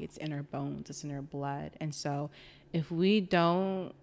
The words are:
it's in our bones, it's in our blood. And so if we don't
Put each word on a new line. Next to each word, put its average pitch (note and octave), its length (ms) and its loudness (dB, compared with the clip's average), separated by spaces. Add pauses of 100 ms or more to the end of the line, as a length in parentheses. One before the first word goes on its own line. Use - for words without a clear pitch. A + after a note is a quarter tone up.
it's - 140 -10
in D3+ 160 -6
our C#3+ 100 -4
bones, C#3+ 460 -6
it's - 140 -10
in D3 80 -6
our C#3 100 -6
blood. C#3+ 580 -6
And D#3 140 -4
so C#3+ 380 -4 (420)
if E3 180 0
we F#3+ 300 6
don't F3+ 800 2